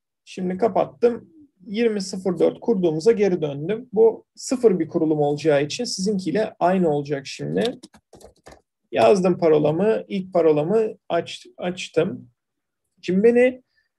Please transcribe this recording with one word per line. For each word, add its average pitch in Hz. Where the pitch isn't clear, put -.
Şimdi 185
kapattım. 214
Yirmi 214
sıfır 185
dört 165
kurduğumuza 175
geri 190
döndüm. 156
Bu 220
sıfır 214
bir 160
kurulum 156
olacağı 147
için 147
sizinkiyle 190
aynı 180
olacak 143
şimdi. 190
Yazdım 180
parolamı. 160
İlk 190
parolamı 165
aç-, -
açtım. -
Şimdi 185
beni 247